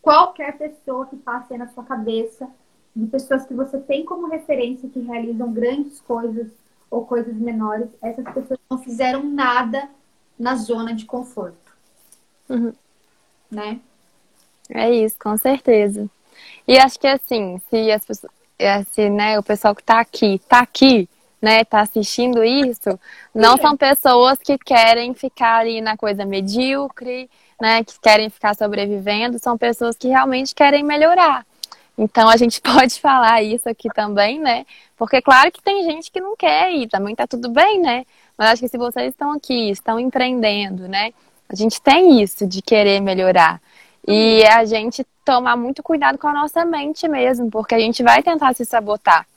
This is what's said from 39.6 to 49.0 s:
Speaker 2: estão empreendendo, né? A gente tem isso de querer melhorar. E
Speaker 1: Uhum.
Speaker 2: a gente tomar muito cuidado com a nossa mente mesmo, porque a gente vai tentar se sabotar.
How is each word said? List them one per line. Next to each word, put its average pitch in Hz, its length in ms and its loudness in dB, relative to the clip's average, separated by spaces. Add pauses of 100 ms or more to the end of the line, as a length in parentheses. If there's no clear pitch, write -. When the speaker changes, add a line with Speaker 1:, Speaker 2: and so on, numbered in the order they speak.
Speaker 2:
estão 220 280 -4
empreendendo, 214 920 -4
né? 202 240 -6 (360)
A - 60 -10
gente 214 260 -2
tem 294 400 6
isso 202 260 -4
de 185 140 -6
querer 202 400 2
melhorar. 185 600 2 (460)
E 220 360 4
Speaker 1:
Uhum. 214 160 8
Speaker 2:
a 226 80 4
gente 226 400 -4 (180)
tomar 247 320 2
muito 247 260 -6
cuidado 277 360 -2
com 294 100 -4
a 294 60 -2
nossa 302 320 -2
mente 311 420 -6
mesmo, 247 420 -2
porque 220 240 -4
a 226 60 2
gente 226 220 -2
vai 240 200 4
tentar 294 320 0
se 240 120 -6
sabotar. 208 600 0 (100)